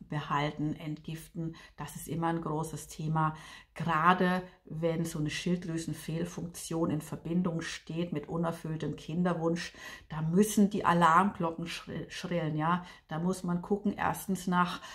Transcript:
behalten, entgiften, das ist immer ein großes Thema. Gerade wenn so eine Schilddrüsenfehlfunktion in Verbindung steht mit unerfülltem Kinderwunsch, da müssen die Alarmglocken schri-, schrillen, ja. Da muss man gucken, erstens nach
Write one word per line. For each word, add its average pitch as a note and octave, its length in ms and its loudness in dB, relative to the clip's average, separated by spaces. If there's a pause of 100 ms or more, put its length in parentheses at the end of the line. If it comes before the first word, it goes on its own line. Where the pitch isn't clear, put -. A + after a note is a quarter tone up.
behalten, D3+ 760 -2
entgiften, D#3+ 800 -8 (200)
das D3 200 -10
ist - 120 -10
immer E3 180 -2
ein E3 160 0
großes D#3 460 -4
Thema. D#3 460 0 (400)
Gerade F3+ 680 4 (220)
wenn E3 400 -2
so D#3+ 140 -4
eine D3+ 120 0
Schilddrüsenfehlfunktion E3 1600 -2
in D3+ 100 0
Verbindung E3+ 640 -2
steht - 500 -6
mit D3 160 -4
unerfülltem D#3+ 680 -2
Kinderwunsch, E3+ 760 0 (360)
da D#3 120 -6
müssen G3 480 6
die G3+ 160 0
Alarmglocken E3+ 800 6
schri-, - 440 -8
schrillen, D#3+ 460 -2
ja. E3+ 280 2 (240)
Da D#3 100 -4
muss F3+ 260 0
man F3 180 0
gucken, G3+ 340 0
erstens F3+ 500 -2
nach F3+ 360 2 (120)